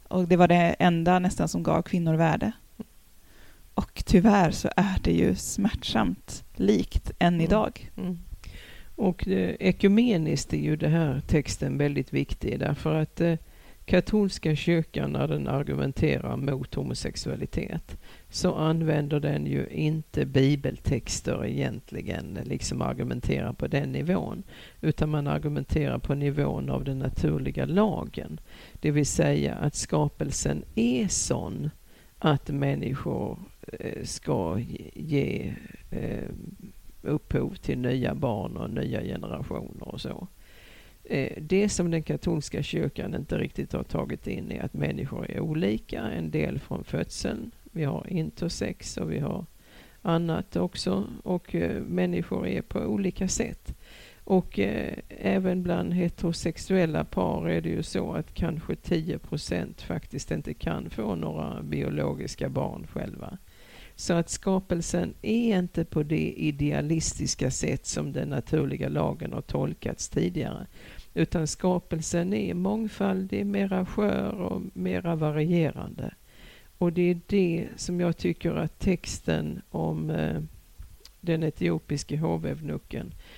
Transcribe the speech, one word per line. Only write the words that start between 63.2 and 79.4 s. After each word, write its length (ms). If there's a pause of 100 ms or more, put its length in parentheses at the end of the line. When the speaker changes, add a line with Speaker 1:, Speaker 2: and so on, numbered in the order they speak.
Speaker 2:
Så 180
att 160
skapelsen 920
är 380
inte 260
på 180
det 280
idealistiska 1200
sätt 340
som 280
den 160
naturliga 600
lagen 440
har 80
tolkats 680
tidigare. 580 (460)
Utan 340
skapelsen 840
är 200
mångfaldig, 920
mera 400
skör 480
och 280 (120)
mera 420
varierande. 1000 (640)
Och 160
det 80
är 260
det 480
som 240
jag 180
tycker 340
att 280
texten 920